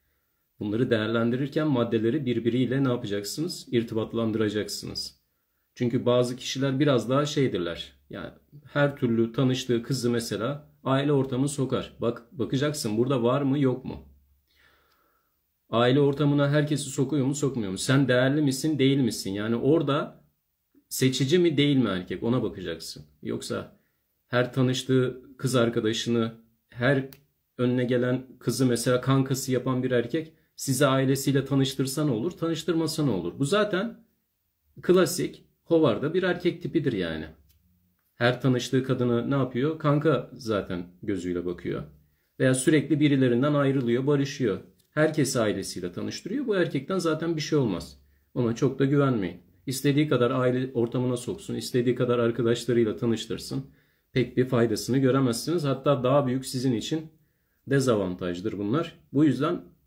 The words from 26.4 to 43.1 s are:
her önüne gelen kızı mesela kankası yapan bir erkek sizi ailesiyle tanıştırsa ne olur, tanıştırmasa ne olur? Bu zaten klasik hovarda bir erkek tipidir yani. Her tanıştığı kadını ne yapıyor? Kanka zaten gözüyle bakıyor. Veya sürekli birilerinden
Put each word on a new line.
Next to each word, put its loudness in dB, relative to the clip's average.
her 0
önüne 0
gelen 0
kızı 0
mesela 2
kankası 0
yapan -2
bir -2
erkek -2
sizi 0
ailesiyle 2
tanıştırsa 0
ne 2
olur, -2
tanıştırmasa -2
ne 2
olur? -4
Bu 0
zaten -2
klasik 2
hovarda 4
bir 0
erkek -2
tipidir 0
yani. -2
Her 0
tanıştığı 0
kadını 0
ne 0
yapıyor? -2
Kanka 2
zaten -4
gözüyle -4
bakıyor. -6
Veya 4
sürekli 2
birilerinden 4